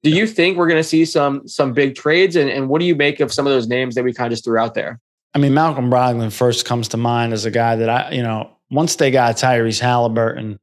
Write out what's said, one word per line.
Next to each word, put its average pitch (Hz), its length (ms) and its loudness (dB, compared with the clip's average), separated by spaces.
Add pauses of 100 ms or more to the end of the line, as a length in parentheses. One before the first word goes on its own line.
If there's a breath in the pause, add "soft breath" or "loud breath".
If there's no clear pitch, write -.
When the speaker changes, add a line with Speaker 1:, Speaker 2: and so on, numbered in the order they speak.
Speaker 1:
Do 151 60 4
you 196 160 2
think 185 300 0
we're 170 120 2
gonna 160 160 2
see 160 200 2
some, 143 440 0
some 135 240 -2
big 135 240 0
trades? 175 400 2
And, 139 120 2
and 135 200 -4
what 147 100 0
do 175 80 0
you 175 80 2
make 143 240 0
of 143 140 0
some 139 140 -2
of 139 60 2
those 123 140 2
names 123 300 -2
that 127 80 -2
we 123 80 0
kinda 120 180 -4
just 117 140 -6
threw 113 140 0
out 113 160 -2
there? - 260 -8 (340)
Speaker 2:
I 143 40 2
mean, 139 140 4
Malcolm 139 380 0
Brogdon 123 420 0
first 123 320 0
comes 120 240 -4
to - 80 -6
mind 120 360 -2
as 110 120 -4
a 113 60 -4
guy 117 260 0
that 113 140 0
I, 120 220 -2
you 127 100 -4
know, 110 280 -6 (200)
once 156 260 0
they 139 140 2
got 120 260 2
Tyrese 117 440 0
Halliburton 117 840 -2